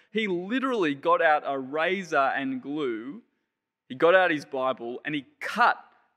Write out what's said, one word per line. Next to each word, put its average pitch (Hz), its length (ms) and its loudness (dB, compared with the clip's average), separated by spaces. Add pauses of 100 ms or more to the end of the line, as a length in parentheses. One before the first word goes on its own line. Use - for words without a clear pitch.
(120)
he 214 140 -2
literally 190 680 -2
got 165 280 2
out 156 240 4
a 139 120 -2
razor 156 800 0
and 135 240 -4
glue. 131 640 -6 (640)
He 127 60 -12
got 160 200 6
out 185 160 6
his 147 140 -2
Bible 123 600 -4
and 151 80 -4
he 139 100 -6 (160)
cut - 380 2 (380)